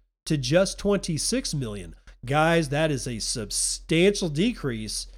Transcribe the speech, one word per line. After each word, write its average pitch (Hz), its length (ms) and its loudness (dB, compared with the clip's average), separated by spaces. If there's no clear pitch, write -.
to 160 100 2
just 160 420 2
twenty-six 202 760 0
million. 104 400 -6
Guys, 156 440 2
that 151 220 0
is 131 160 -2
a 117 140 -6
substantial 170 1080 0
decrease, 143 760 -2